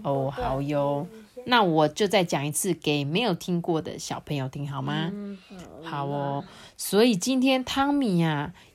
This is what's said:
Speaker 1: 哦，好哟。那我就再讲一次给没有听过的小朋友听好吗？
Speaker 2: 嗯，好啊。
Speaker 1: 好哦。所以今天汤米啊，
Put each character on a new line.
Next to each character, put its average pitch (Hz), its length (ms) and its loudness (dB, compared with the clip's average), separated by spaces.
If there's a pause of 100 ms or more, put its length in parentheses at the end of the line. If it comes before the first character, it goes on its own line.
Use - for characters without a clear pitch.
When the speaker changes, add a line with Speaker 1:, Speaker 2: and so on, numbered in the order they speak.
Speaker 1:
哦， 135 300 0
好 131 280 -2
哟。 143 440 0 (400)
那 240 160 6
我 160 260 6
就 196 200 0
再 185 160 4
讲 147 220 -2
一 151 40 -4
次 180 220 0
给 147 320 -2
没 156 160 0
有 240 140 2
听 175 260 -2
过 160 220 0
的 - 160 -10
小 - 220 -8
朋 - 160 -6
友 131 120 -4
听 143 220 -8
好 143 100 -6
吗？ 151 320 -2
Speaker 2:
嗯， 202 240 -10 (140)
好 202 60 -18
啊。 160 340 -16
Speaker 1:
好 143 160 -4
哦。 143 380 -4 (340)
所 196 260 4
以 247 100 6
今 254 260 0
天 262 240 4
汤 277 280 0
米 220 320 2
啊， 147 300 -2 (200)